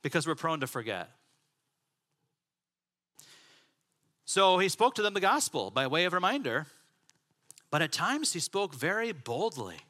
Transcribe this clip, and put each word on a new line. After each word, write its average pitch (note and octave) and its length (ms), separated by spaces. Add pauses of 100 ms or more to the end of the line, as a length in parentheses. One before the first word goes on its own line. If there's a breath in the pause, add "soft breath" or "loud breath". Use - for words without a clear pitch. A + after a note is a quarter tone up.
Because D3+ 220
we're D#3+ 120
prone D#3+ 240
to C3 80
forget. G#2+ 420 (3250 loud breath)
So F#3+ 340
he F#3+ 100
spoke A3+ 260
to G#3+ 80
them G#3 120
the G3+ 60
gospel F#3 520
by C3 160
way D#3+ 160
of F3+ 80
reminder, F3+ 560 (1000)
but D3+ 120
at D#3 80
times C4+ 440
he F3 60
spoke G3 320
very F#3+ 380
boldly. B2 800